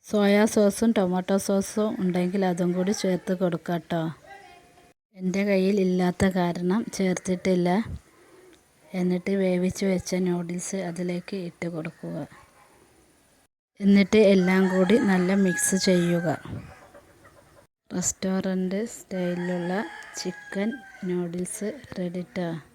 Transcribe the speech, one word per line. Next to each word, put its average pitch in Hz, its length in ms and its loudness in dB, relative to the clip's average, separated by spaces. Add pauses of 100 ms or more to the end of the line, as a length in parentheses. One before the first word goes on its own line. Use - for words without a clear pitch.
സോയാ 208 400 4
സോസും 214 500 2
ടൊമാറ്റോ 185 480 0
സോസും 208 560 -2
ഉണ്ടെങ്കിൽ 180 460 0
അതും 180 280 0
കൂടി 185 260 0
ചേർത്ത് 185 400 -2
കൊടുക്കാം 175 460 -2
ട്ടോ. 170 160 -2 (1120)
എൻ്റെ 185 320 -2
കയ്യിൽ 196 380 2
ഇല്ലാത്ത 180 500 2
കാരണം 180 460 0 (160)
ചേർത്തിട്ടില്ല. 180 720 0 (1300)
എന്നിട്ട് 180 400 0
വേവിച്ച് 185 460 0
വെച്ച 185 400 -2
നൂഡിൽസ് 175 540 -4 (100)
അതിലേക്ക് 180 480 -6 (100)
ഇട്ട് 170 280 -8
കൊടുക്കുക. 165 420 -10 (1600)
എന്നിട്ട് 202 420 6 (120)
എല്ലാം 190 280 4 (120)
കൂടി 185 240 4 (140)
നല്ല 180 180 2 (160)
മിക്സ് 185 400 0
ചെയ്യുക. 175 520 2 (1500)
റെസ്റ്റോറന്റ് 190 920 -2 (100)
സ്റ്റൈലിലുള്ള 180 800 -4 (480)
ചിക്കൻ 196 480 -6 (400)
നൂഡിൽസ് 180 640 -6 (260)
റെഡി 180 280 -6 (100)
ട്ടോ. 180 120 -4 (280)